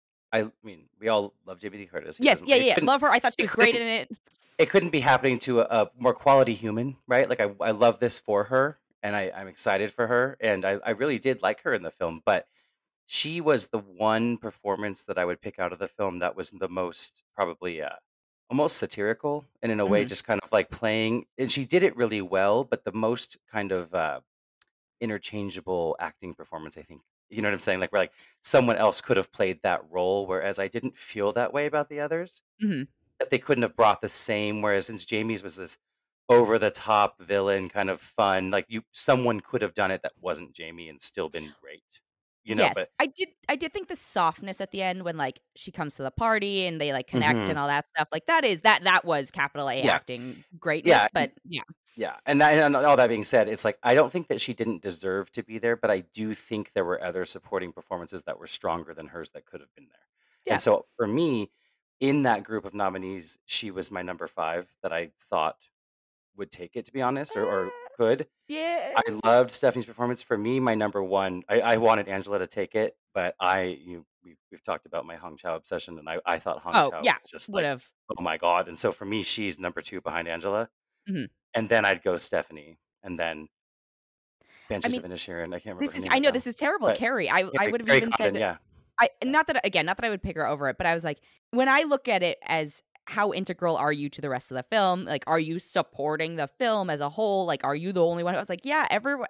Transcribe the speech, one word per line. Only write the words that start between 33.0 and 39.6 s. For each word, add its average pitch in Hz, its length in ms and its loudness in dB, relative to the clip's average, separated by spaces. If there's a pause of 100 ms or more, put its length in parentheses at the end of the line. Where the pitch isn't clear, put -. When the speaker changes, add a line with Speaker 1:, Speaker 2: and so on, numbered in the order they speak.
Speaker 1:
That - 100 -4
they 127 100 2
couldn't 123 240 2
have - 140 -2
brought 104 240 6
the 107 80 -6
same, 104 540 -2
whereas 101 240 2
since 107 180 -10
Jamie's 110 380 -2
was 98 140 -12
this 92 200 -12 (540)
over-the-top 107 920 4
villain, 98 480 0
kind 95 220 -2
of 90 100 -4
fun, 95 500 0
like, 98 180 0
you, 113 140 -8 (100)
someone 123 480 2
could - 200 -4